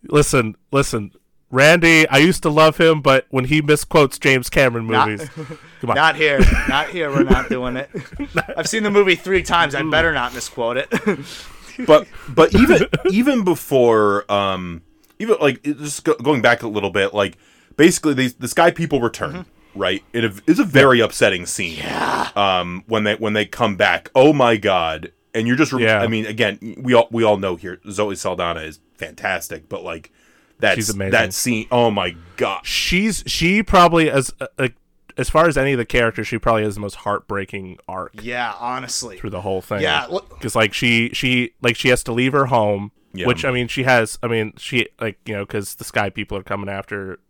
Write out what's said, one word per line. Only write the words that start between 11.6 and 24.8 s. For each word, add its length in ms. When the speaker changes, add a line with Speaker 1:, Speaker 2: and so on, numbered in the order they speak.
Speaker 3:
But, 220
but 280
even, 320
<laughs> 140
even 320
before, 880
um, 500
even, 200
like, 240
it, 140
just 260
go, 120
going 260
back 220
a 40
little 220
bit, 240
like, 240
basically, 400
these, 180
the 140
Sky 240
People 280
return, 340
Speaker 2:
Mm-hmm. 460
Speaker 3:
right? 320
It, 360
it's 100
a 60
very 380
upsetting 440
scene. 320
Speaker 2:
Yeah. 580
Speaker 3:
Um, 520
when 160
they, 140
when 160
they 120
come 300
back, 400
oh 180
my 240
God! 540